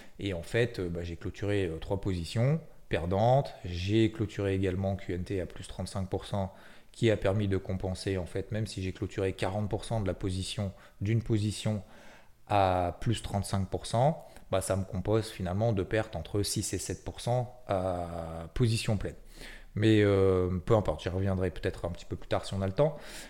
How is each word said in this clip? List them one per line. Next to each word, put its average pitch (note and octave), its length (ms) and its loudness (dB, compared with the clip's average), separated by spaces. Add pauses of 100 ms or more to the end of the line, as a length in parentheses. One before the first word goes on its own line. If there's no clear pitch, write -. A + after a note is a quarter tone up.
(180)
Et G2 160 -2
en E2+ 80 -6
fait, A#2 380 0
euh, F2 80 -2
bah, E2+ 160 -4
j'ai E2+ 120 -6
clôturé, G2+ 500 -2
euh, D#2+ 120 -4
trois G2 220 -2
positions G#2+ 600 0 (280)
perdantes. G2+ 680 2 (100)
J'ai G2+ 460 2
clôturé G2+ 440 -2
également F#2+ 420 0
Q F#2+ 180 -6
N F2+ 80 -2
T F#2+ 180 -2
à E2 60 -4
plus - 220 -12
trente-cinq F#2+ 400 -6
pour F#2+ 160 -4
cent, G2 280 -4 (380)
qui A2+ 220 4
a G2+ 40 4
permis G2+ 300 2
de F#2+ 120 2
compenser, F#2+ 600 -2
en E2+ 80 -4
fait, - 240 -6
même G#2+ 160 -2
si F#2+ 160 -6
j'ai F#2 100 -2
clôturé F#2+ 400 -2
quarante G2+ 360 -2
pour - 160 -4
cent A2+ 160 -2
de F#2+ 80 -2
la F2 60 0
position, F#2+ 580 -4 (280)
d'une G#2+ 220 2
position G#2+ 640 0 (640)
à F#2 520 4
plus A2+ 220 0
trente-cinq G2 460 -2
pour - 180 -4
cent, C#3 400 2 (240)
bah, F#2+ 100 2
ça G2 140 0
me F#2+ 80 2
compose G#2+ 460 0
finalement G2 440 0
de F#2 120 2
pertes A2 320 -2
entre G2+ 260 -2
six - 300 -2
et F#2+ 60 0
sept - 260 -6
pour - 160 -8
cent A#2+ 480 -2
à E2+ 880 -2
position A2+ 420 2
pleine. E2+ 180 -4 (640)
Mais, A2 260 8
euh, F#2 600 6
peu A#2 100 4
importe, F2+ 280 2
j'y F#2 60 -4
reviendrai F#2 420 0
peut-être - 340 -4
un F2 60 -2
petit - 160 -10
peu F2+ 100 -6
plus - 100 -8
tard G2+ 180 0
si - 100 -6
on G2 80 -2
a F#2+ 40 2
le F#2+ 60 0
temps. D3+ 240 2 (340)